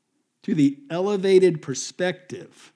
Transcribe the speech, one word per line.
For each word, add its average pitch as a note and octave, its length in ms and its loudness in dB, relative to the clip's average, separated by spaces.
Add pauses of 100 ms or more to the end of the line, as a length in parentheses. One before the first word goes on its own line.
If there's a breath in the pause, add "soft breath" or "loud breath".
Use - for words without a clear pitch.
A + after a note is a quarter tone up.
(440)
to - 100 -4
the C#3 240 2 (140)
elevated F#3 720 2
perspective - 1120 -10